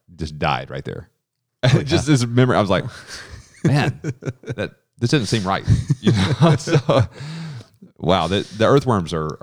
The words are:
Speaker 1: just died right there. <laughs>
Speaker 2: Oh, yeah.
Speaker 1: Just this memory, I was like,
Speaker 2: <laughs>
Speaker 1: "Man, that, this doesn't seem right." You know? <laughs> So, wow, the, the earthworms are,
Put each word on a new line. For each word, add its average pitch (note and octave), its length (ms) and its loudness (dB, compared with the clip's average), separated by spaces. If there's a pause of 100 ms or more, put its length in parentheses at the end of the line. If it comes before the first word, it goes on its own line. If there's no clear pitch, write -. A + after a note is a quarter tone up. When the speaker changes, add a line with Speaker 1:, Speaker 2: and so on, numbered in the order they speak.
(160)
Speaker 1:
just D#2 220 -8
died C#2 320 -2
right C2+ 160 -10
there. - 280 -12
<laughs> - 60 -20 (440)
Speaker 2:
Oh, C3 120 2
yeah. - 80 0
Speaker 1:
Just C#3 240 -2
this B2+ 180 4
memory, A#2+ 320 2
I - 20 4
was G2+ 120 2
like, F2+ 140 0 (400)
Speaker 2:
<laughs> - 380 -14
Speaker 1:
"Man, - 380 0
that, - 680 -8 (260)
this A#2 140 -2
doesn't B2+ 160 0
seem G#2 200 -2
right." F#2+ 160 -2 (380)
You A2 100 4
know? D3 440 4
<laughs> - 20 2
So, C#3+ 460 2 (960)
wow, E2+ 260 2
the, F#2 140 0 (180)
the A2 80 2
earthworms A#2 480 2
are, D#2 300 -4